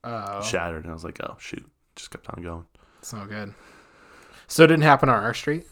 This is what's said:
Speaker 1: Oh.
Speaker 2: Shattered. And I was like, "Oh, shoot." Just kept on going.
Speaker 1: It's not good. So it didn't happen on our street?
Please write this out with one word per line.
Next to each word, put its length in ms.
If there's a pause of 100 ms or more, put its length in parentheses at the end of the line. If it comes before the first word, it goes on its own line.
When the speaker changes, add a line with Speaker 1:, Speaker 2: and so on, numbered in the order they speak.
Speaker 1:
Oh. 400
Speaker 2:
Shattered. 400
And 80
I 20
was 100
like, 180
"Oh, 180
shoot." 260 (300)
Just 160
kept 180
on 140
going. 220 (340)
Speaker 1:
It's 140
not 160
good. 240 (920)
So 160
it 40
didn't 160
happen 260
on 140
our 100
street? 380